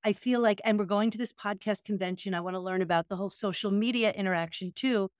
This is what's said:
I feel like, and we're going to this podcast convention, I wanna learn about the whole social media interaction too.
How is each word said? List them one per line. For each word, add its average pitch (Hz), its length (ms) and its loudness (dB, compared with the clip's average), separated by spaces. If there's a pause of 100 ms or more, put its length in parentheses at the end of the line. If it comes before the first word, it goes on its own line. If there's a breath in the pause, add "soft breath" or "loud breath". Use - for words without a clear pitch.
I 214 100 4
feel 247 280 2
like, 214 240 4
and 214 160 4
we're 202 40 2
going 208 280 2
to 220 60 -8
this 240 140 -4
podcast 202 520 -4
convention, 185 500 -2
I 175 60 -2
wanna 185 200 -4
learn 185 220 -2
about 170 260 2
the 190 80 -6
whole 190 140 -4
social 196 400 -4
media 226 420 2
interaction 180 600 -4
too. 214 360 0 (120)